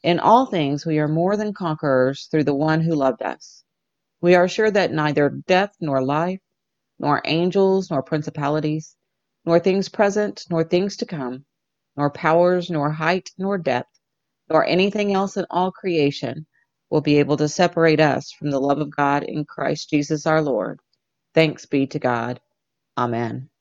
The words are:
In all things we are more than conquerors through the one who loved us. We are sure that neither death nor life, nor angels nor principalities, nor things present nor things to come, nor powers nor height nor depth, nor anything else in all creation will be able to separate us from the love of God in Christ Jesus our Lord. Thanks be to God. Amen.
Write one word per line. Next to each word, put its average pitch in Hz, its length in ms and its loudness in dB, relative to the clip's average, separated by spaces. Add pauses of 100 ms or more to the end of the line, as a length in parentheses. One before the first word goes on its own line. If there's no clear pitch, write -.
In 170 160 2
all 240 260 4
things 147 400 -2
we 156 140 0
are 151 80 0
more 170 280 0
than 208 180 -4
conquerors 143 760 0
through 156 140 2
the 143 100 0
one 156 260 0
who 165 140 0
loved 135 260 0
us. - 420 -10 (580)
We 175 140 4
are 180 120 4
sure 214 240 0
that 190 220 0
neither 147 360 0
death 180 520 -2
nor 139 200 -2
life, 160 380 -2 (580)
nor - 280 0
angels 185 680 0
nor 160 120 -2
principalities, 151 920 -4 (480)
nor 170 160 4
things 190 300 0
present 208 600 -2
nor 165 140 0
things 185 340 -2
to 233 80 -4
come, 131 400 -10 (500)
nor 143 160 0
powers 175 580 2
nor 151 220 -2
height 165 480 -2
nor 196 180 -2
depth, 131 420 -4 (500)
nor 156 160 4
anything 202 480 0
else 190 220 0
in 196 140 -4
all 180 220 -2
creation 151 720 -2 (460)
will 151 100 2
be 147 160 4
able 143 200 4
to 151 120 0
separate 165 500 2
us 139 320 2
from 147 200 -6
the 135 100 0
love 139 180 0
of 147 160 -6
God 143 280 0
in 151 220 -6
Christ - 440 -6
Jesus 151 380 -2
our 156 160 2
Lord. 113 360 -4 (540)
Thanks 160 320 2
be 139 220 0
to 147 120 -8
God. 120 400 -2 (580)
Amen. 120 520 -4 (120)